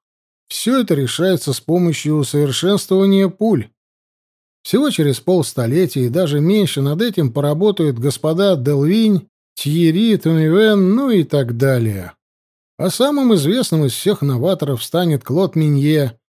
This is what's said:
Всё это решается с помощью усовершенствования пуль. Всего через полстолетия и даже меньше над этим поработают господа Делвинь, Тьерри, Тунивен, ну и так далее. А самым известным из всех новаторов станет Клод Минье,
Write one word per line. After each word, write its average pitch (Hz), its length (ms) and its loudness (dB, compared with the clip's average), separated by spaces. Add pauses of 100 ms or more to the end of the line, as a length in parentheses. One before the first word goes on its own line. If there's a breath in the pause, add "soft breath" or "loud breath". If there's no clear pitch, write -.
(480)
Всё 262 320 -2
это 185 160 0
решается 151 580 -2
с - 60 -8
помощью 160 560 -2
усовершенствования 190 1120 0
пуль. 185 420 -2 (920)
Всего 277 260 0
через 147 300 0
полстолетия 147 840 0
и 120 40 -2
даже 147 300 0
меньше 185 420 0
над 147 200 -2
этим 165 320 -2
поработают 151 680 0
господа 160 560 0
Делвинь, 156 720 0 (280)
Тьерри, 170 640 2
Тунивен, 185 800 2
ну 269 140 0
и 190 140 2
так 123 340 -2
далее. 113 560 0 (640)
А 180 100 -2
самым 262 460 2
известным 165 480 0
из 127 80 0
всех - 300 -2
новаторов 143 600 -2
станет 165 400 -2
Клод 165 360 -2
Минье, 147 600 0 (140)